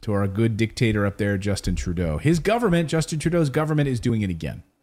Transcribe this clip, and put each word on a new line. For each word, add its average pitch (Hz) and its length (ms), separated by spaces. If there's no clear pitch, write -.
to 107 100
our 101 160
good 110 300
dictator 107 480
up 98 100
there, 101 220
Justin 95 360
Trudeau. 85 440
His 156 220
government, 185 500
Justin 160 280
Trudeau's 165 300
government, 151 400
is 123 100
doing 113 220
it 101 80
again, 80 340